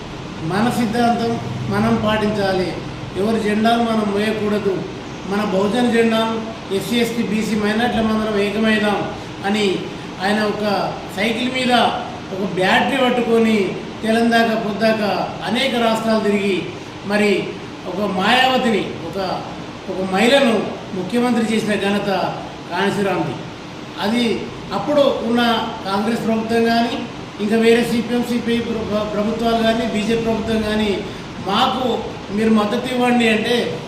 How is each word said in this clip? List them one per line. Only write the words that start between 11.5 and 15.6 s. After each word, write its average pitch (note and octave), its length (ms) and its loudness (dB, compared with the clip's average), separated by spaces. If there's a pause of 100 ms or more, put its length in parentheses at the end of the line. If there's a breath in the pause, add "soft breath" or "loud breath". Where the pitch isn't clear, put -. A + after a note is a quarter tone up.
మీద B3+ 220 0 (600)
ఒక F#3 200 -4
బ్యాటరీ G#3 520 2
పట్టుకొని A3+ 680 2 (280)
తెలంగాణ A3+ 500 4
పొద్దాక G#3+ 480 0 (440)
అనేక A#3+ 300 0